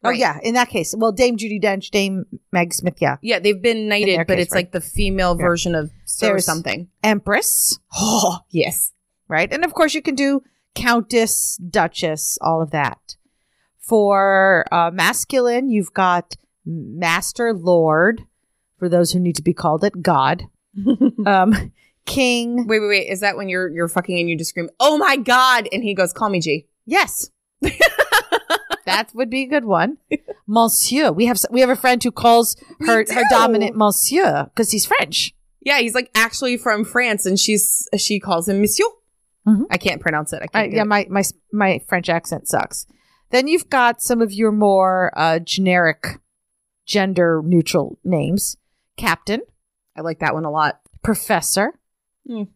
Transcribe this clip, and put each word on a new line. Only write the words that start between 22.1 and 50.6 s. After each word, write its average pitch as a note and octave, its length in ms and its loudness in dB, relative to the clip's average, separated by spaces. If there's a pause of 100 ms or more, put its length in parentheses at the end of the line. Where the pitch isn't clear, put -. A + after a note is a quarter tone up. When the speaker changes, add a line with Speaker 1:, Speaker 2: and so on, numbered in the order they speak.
Speaker 2:
Wait, A3 140 2
wait, G#3 80 -2
wait. G3 220 0
Is F#3+ 100 -6
that G3+ 160 -2
when G3 120 -8
you're, F#3 240 -2
you're E3+ 160 -2
fucking F3 300 -4
and E3+ 100 0
you E3+ 80 -2
just D#3+ 140 -6
scream, E3+ 180 -8 (120)
"Oh D4+ 180 4
my D4+ 180 2
God," B3 560 2
and A3 120 -4
he G3+ 100 -2
goes, F#3 180 0
"Call G#3+ 180 -4
me F#3+ 100 0
G"? D#3 260 -4 (180)
Speaker 1:
Yes. - 460 -2 (320)
Speaker 2:
<laughs> - 80 0 (1120)
Speaker 1:
That G3+ 300 -2
would A#3 160 -4
be C4 120 -2
a C4 40 -4
good C4+ 180 0
one. G3+ 340 0 (500)
Monsieur. A3+ 640 2
We G3 140 2
have A#3+ 100 2
s-, - 140 -2
we B3 100 2
have B3+ 100 4
a C4 60 2
friend B3 260 2
who B3 80 0
calls A#3 460 4 (240)
Speaker 2:
We G#3 80 -4
Speaker 1:
her, A3+ 80 4
her A3 80 2
Speaker 2:
do. A#3+ 260 0
Speaker 1:
dominant A3+ 460 4
Monsieur G#3 800 2
'cause A3 160 0
he's G#3+ 120 0
French. - 480 -2 (280)
Speaker 2:
Yeah, C#4+ 180 0
he's, A#3 160 -2
like, B3+ 220 -4
actually A#3 400 0
from A3 280 -2
France, A3 400 -2
and F#3+ 140 0
she's, - 580 0
she G3+ 220 -2
calls F3+ 300 -2
him G3 120 0
Monsieur. G#3 240 2 (640)
Speaker 1:
Mm-hmm. G#3+ 240 4
Speaker 2:
I F#3 80 -4
can't F3+ 220 -4
pronounce D3+ 320 -4
it. C#3+ 100 -10
I - 60 -12
can't - 80 -20
Speaker 1:
I, G#3+ 120 0
Speaker 2:
do G#3 80 -8
Speaker 1:
yeah, A3 60 2
Speaker 2:
it. G#3 60 -2
Speaker 1:
my, G#3 200 0
my G3 120 0
s-, F#3+ 120 -2 (200)
my F#3+ 340 2
French F3 220 -2
accent E3 400 -4
sucks. - 380 -4 (440)
Then C4 160 2
you've D#4+ 240 0
got A#3+ 320 2
some A#3+ 180 0
of A3 120 0
your G#3+ 180 2
more, F#3+ 640 4
uh, E3 220 2
generic, F3+ 800 0 (640)
gender F3 600 2
neutral E3 580 0
names. E3+ 540 -2 (400)
Captain. A3+ 460 -4 (540)
Speaker 2:
I D#3 40 -12
like D#3+ 180 -6
that D3+ 160 -2
one D#3+ 100 -4
a D3+ 60 -4
lot. D3+ 300 -2 (240)